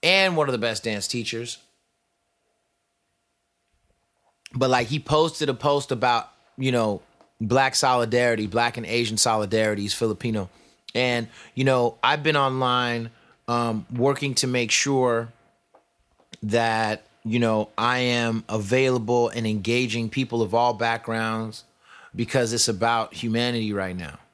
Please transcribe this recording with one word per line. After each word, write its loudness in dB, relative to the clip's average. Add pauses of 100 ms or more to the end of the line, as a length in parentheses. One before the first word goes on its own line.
And 4
one 2
of -2
the -2
best -2
dance -4
teachers. -6 (3000)
But, 0
like, 2
he -2
posted 0
a 0
post 0
about, 0 (300)
you 0
know, 0 (380)
black 2
solidarity, 2
black 0
and -8
Asian -2
solidarity, 2
he's -4
Filipino. -2 (420)
And, 0 (260)
you -2
know, 2
I've 2
been 2
online, 0 (360)
um, -2
working 0
to 0
make 0
sure 0 (1080)
that, 0 (180)
you 0
know, 2 (100)
I 0
am 0
available 2
and -4
engaging 0
people -2
of -2
all 2
backgrounds -4 (500)
because 0
it's 0
about 0
humanity -2
right -4
now. -10 (160)